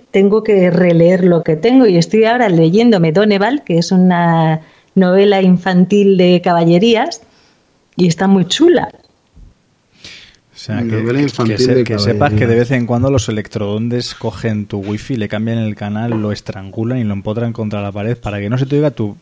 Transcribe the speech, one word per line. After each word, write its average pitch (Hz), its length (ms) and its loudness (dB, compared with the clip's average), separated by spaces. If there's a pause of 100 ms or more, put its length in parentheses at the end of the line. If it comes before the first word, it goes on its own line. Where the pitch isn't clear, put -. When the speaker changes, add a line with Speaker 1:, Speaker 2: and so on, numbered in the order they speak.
Speaker 1:
tengo 202 340 2
que 190 280 2
releer 175 540 4
lo 170 180 2
que 160 140 0
tengo 247 280 4
y 185 120 4
estoy 214 280 2
ahora 233 240 0
leyéndome 170 600 2
Doneval, 208 520 0
que 170 140 -2
es 175 140 -2
una 170 680 2 (340)
novela 190 480 2
infantil 185 760 2
de 180 260 4
caballerías 185 760 2 (760)
y 180 100 2
está 190 200 -2
muy 196 180 2
chula. 294 440 2 (1600)
Speaker 2:
O - 40 -20
sea, 107 200 -10
que, 120 80 -4
Speaker 3:
Novela 113 340 -2
Speaker 2:
que 147 40 0
Speaker 3:
infantil 117 360 -2
Speaker 2:
se-, 127 160 2
Speaker 3:
de 127 80 2
Speaker 2:
que 110 160 -4
sepas 110 320 0
que 107 80 0
Speaker 3:
caballerías. 120 100 0
Speaker 2:
de 113 60 2
vez 117 160 0
en 123 160 -2
cuando 123 240 0
los 135 160 -2
electroduendes 110 880 -6
cogen 107 520 -6
tu 104 120 -8
wifi, 104 380 -6
le 104 100 -6
cambian 110 300 -6
el 107 180 -4
canal, 107 360 -6
lo 107 200 -4
estrangulan 104 680 -8
y 123 60 -4
lo 107 80 -4
empotran 107 400 -6
contra 107 300 -8
la 101 100 -8
pared 104 260 -6
para 101 220 -10
que 101 100 -6
no 123 80 -4
se 135 80 -2
te 139 120 -4
oiga 147 140 0
tu 107 300 -8